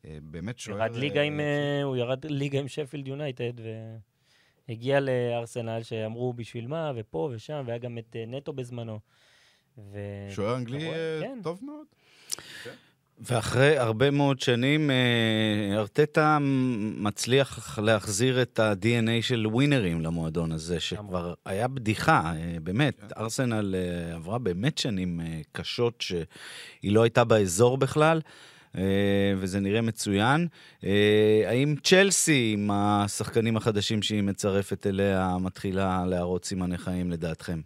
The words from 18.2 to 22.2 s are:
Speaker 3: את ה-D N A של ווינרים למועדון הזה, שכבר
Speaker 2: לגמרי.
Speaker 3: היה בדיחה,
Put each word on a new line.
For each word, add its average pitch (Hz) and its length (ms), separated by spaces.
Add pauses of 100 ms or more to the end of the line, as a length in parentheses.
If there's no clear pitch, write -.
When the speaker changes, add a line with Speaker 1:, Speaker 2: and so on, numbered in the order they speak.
Speaker 3:
את - 180
ה-D 104 240 (200)
N 110 40
A 113 140
של 110 260
ווינרים 113 540
למועדון 82 500
הזה, 80 280
שכבר 95 400
Speaker 2:
לגמרי. 87 140 (120)
Speaker 3:
היה 104 220
בדיחה, 113 680